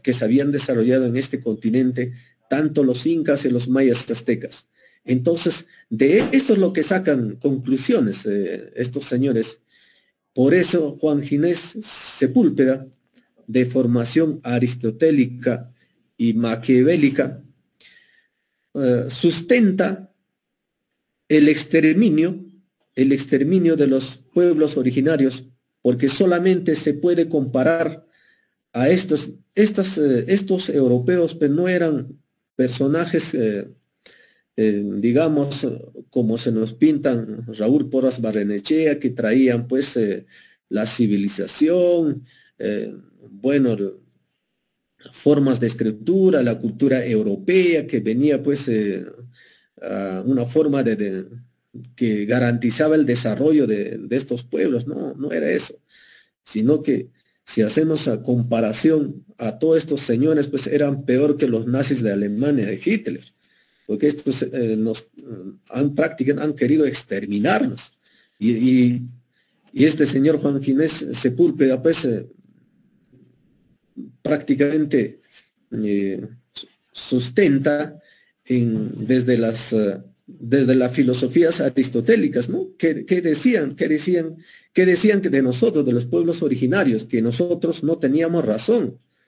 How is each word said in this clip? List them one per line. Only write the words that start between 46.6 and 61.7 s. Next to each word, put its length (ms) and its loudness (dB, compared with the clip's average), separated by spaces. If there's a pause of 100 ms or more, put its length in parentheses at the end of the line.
europea, 800 0
que 140 -2
venía, 420 0
pues, 260 -2
eh, 360 -2 (800)
a 420 -6
una 220 0
forma 360 0
de, 140 0
de, 300 -6 (680)
que 300 -2
garantizaba 680 0
el 100 4
desarrollo 600 0
de, 320 -4
de 180 -6
estos 280 -6
pueblos. 420 -2
No, 280 -8
no 160 -8
era 200 -4
eso, 240 -4 (680)
sino 400 0
que 260 -2 (360)
si 160 -4
hacemos 480 0
a 140 -4
comparación 1040 0 (100)
a 220 -6
todos 180 2
estos 240 -2
señores, 460 0
pues, 220 -4
eran 360 -2
peor 320 2
que 120 0
los 180 -2
nazis 360 -2